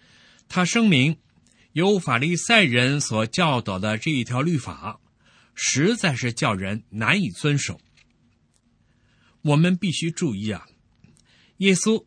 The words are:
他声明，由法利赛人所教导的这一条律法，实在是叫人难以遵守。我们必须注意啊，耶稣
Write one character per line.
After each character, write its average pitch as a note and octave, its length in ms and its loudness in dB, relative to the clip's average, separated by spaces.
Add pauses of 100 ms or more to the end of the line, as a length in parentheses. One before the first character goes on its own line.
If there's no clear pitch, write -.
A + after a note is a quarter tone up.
(480)
他 F3+ 180 0
声 A3+ 240 2
明， D3+ 300 4 (540)
由 F#3+ 260 2
法 C3 180 0
利 D#3+ 180 0
赛 A3 280 2
人 B2+ 360 2
所 A2 280 -2
教 D3 340 0
导 F#2+ 160 -6
的 G#2+ 220 -2
这 D#3+ 100 -6
一 C3+ 140 -2
条 A#2+ 180 -4
律 E3 160 0
法， G#2+ 420 -10 (540)
实 E3+ 420 0
在 E3 200 -2
是 A#2+ 180 -4
叫 A#2 220 0
人 G2 340 -6
难 A2+ 320 -2
以 C3+ 80 -2
遵 C#3+ 300 -2
守。 - 200 -8 (1600)
我 D3 140 2
们 F3 220 4
必 F3+ 140 -2
须 E3 200 -4
注 D3 240 -4
意 G#2 160 -6
啊， F2 160 -10 (920)
耶 F#3+ 160 4
稣 A3 340 0